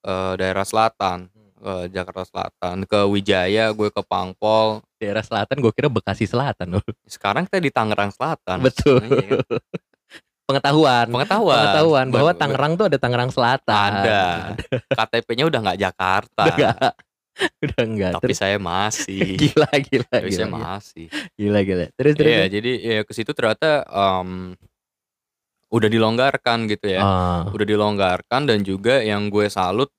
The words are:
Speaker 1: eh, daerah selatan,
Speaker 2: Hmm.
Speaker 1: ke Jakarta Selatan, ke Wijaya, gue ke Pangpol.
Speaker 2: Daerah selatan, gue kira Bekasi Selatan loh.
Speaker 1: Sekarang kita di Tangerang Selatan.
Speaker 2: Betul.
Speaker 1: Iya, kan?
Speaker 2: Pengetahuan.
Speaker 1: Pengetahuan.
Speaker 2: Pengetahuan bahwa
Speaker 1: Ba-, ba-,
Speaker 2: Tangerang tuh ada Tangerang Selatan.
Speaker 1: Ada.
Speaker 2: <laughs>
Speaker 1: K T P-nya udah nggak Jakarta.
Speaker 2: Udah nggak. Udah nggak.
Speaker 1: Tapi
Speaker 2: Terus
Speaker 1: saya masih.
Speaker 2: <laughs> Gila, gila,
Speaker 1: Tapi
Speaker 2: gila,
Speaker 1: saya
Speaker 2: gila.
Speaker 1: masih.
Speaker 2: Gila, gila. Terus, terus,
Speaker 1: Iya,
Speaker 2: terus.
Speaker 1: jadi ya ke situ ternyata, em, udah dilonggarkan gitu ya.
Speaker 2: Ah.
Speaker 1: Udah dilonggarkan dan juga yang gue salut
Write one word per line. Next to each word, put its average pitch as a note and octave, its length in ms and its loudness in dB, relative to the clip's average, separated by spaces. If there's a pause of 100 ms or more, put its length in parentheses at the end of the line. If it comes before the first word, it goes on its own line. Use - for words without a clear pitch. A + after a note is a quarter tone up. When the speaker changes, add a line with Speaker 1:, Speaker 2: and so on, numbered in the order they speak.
Speaker 1:
eh, F#2 340 -4
daerah F#2 280 -2
selatan, F#2+ 640 -2
Speaker 2:
Hmm. G#2 300 -20
Speaker 1:
ke G#2 160 -10 (160)
Jakarta F#2 340 -8
Selatan, F#2 640 -8
ke G#2 200 0
Wijaya, G2+ 640 2
gue G#2+ 180 -2
ke G#2 120 -6
Pangpol. G#2+ 840 0 (100)
Speaker 2:
Daerah G#2 260 -4
selatan, G#2 380 -4
gue A2+ 120 4
kira - 160 0
Bekasi A2+ 360 -2
Selatan G2+ 540 -4
loh. G2+ 60 -2 (200)
Speaker 1:
Sekarang - 400 -2
kita F#3 160 -2
di D#3+ 100 -2
Tangerang G#2 400 0
Selatan. A2 520 -6
Speaker 2:
Betul. B2+ 420 2
Speaker 1:
Iya, B2+ 380 -2
kan? - 180 -4 (840)
Speaker 2:
Pengetahuan. C3+ 600 4
Speaker 1:
Pengetahuan. D3+ 500 2
Speaker 2:
Pengetahuan C3 500 4
bahwa B2 160 2
Speaker 1:
Ba-, D#3+ 60 6
ba-, F3+ 100 -2
Speaker 2:
Tangerang C#3+ 360 0
tuh G#3 100 0
ada C#3 120 2
Tangerang B2 340 0
Selatan. A#2 680 2
Speaker 1:
Ada. G#2 240 2 (360)
Speaker 2:
<laughs> - 360 -4
Speaker 1:
K A#2 100 -2
T - 100 -6 (100)
P-nya A#2+ 220 -2
udah D3 140 0
nggak G2 200 -2
Jakarta. F#2+ 640 -2
Speaker 2:
Udah D#3+ 100 2
nggak. - 380 2 (640)
Udah - 260 -4
nggak. G#2+ 300 -2
Speaker 1:
Tapi F2 100 -4
Speaker 2:
Terus A#2+ 140 -2
Speaker 1:
saya G2 200 0
masih. G2 680 -4 (100)
Speaker 2:
<laughs> C#3+ 60 0
Gila, D3 280 2 (120)
gila, B2+ 300 -2
Speaker 1:
Tapi A2 160 -2
Speaker 2:
gila, F#2+ 100 -4
Speaker 1:
saya A2 80 -2
Speaker 2:
gila. F2+ 140 -8
Speaker 1:
masih. E2+ 460 -12 (280)
Speaker 2:
Gila, G#2 280 0
gila. F#2 300 -2
Terus, D3 220 2
terus, C#3 160 4
Speaker 1:
Iya, A#2 100 4
Speaker 2:
terus. F#2+ 140 0
Speaker 1:
jadi A2+ 240 -2
ya G#2+ 240 -2
ke G#2 100 -8
situ A#2 220 -6
ternyata, A#2 360 0 (180)
em, F#2 680 -2 (1120)
udah G#2+ 220 2
dilonggarkan A#2 680 2 (100)
gitu G#2 200 -4
ya. F#2+ 140 0
Speaker 2:
Ah. F2+ 480 0
Speaker 1:
Udah G#2 160 -2
dilonggarkan G#2 800 0
dan A2 160 2
juga G2 400 0
yang G#2 260 -2
gue G#2 220 2
salut G2+ 500 -2